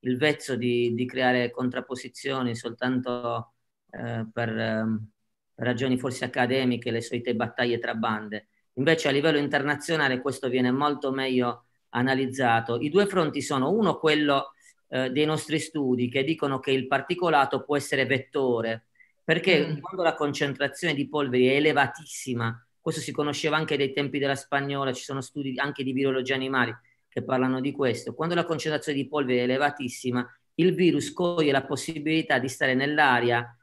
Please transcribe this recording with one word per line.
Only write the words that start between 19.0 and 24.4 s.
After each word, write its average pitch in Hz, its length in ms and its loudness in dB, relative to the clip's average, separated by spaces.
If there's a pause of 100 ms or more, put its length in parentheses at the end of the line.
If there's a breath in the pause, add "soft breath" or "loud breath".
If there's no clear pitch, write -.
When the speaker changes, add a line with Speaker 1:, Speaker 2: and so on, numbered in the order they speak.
Speaker 1:
perché 165 420 4
Speaker 2:
Mm. 156 140 -6
Speaker 1:
quando 185 240 -4
la 160 100 4
concentrazione 143 800 -2
di 139 140 -2
polveri 127 400 4
è 131 80 6
elevatissima, 131 1120 0 (140)
questo 160 200 -4
si 135 100 -8
conosceva 147 460 0
anche 156 200 0
dai 135 160 0
tempi 143 280 -2
della 139 160 0
spagnola, 139 560 -2